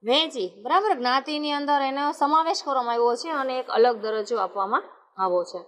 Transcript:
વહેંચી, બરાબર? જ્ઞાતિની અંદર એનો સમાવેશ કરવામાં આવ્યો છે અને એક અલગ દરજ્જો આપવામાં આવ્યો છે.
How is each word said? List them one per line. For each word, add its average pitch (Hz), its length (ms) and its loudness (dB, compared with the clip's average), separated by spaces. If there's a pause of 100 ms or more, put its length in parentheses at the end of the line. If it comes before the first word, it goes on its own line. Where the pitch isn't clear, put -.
વહેંચી, 254 460 0 (120)
બરાબર? 359 340 2
જ્ઞાતિની 285 640 -2
અંદર 285 220 2
એનો 277 320 -2
સમાવેશ 311 500 2
કરવામાં 247 320 0
આવ્યો 233 260 4
છે 330 100 -8
અને 262 280 -2
એક - 100 -8
અલગ 233 320 4
દરજ્જો 220 380 -2
આપવામાં 202 460 -2 (380)
આવ્યો 180 280 2
છે. 175 160 -10